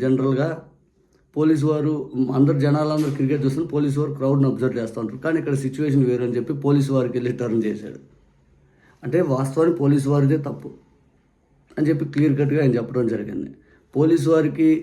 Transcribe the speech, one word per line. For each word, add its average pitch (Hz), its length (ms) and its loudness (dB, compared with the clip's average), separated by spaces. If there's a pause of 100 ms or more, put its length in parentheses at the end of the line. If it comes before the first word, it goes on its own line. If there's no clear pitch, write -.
జనరల్గా, 131 460 2 (840)
పోలీసు 151 360 2
వారు, 151 220 0 (440)
అందరు 143 280 4
జనాలందరూ 151 520 0
క్రికెట్ 135 280 0
చూస్తున్నారు, 143 300 -2
పోలీసు 143 260 -2
వారు 143 180 -4
క్రౌడ్ని 135 320 2
అబ్జర్వ్ 113 300 -2
చేస్తూ 110 200 -8
ఉంటారు. 107 240 -8
కానీ 160 160 0
ఇక్కడ 143 240 -2
సిచ్యువేషన్ 139 440 0
వేరు 123 180 -2
అని 120 100 -4
చెప్పి 135 180 -4 (100)
పోలీసు 139 320 2
వారికి 123 220 -2
వెళ్ళి 123 220 -2
టర్న్ 113 240 -2
చేశాడు. 104 340 -8 (1040)
అంటే - 160 0 (140)
వాస్తవానికి 147 480 0
పోలీసు 139 320 4
వారిదే 143 340 4
తప్పు - 220 -12 (1080)
అని 151 120 0
చెప్పి 156 240 0
క్లియర్ 143 260 2
కట్‌గా 143 240 0
ఆయన 127 160 4
చెప్పడం 120 340 -2
జరిగింది. 101 360 -8 (440)
పోలీసు 156 360 2
వారికి 160 380 2 (160)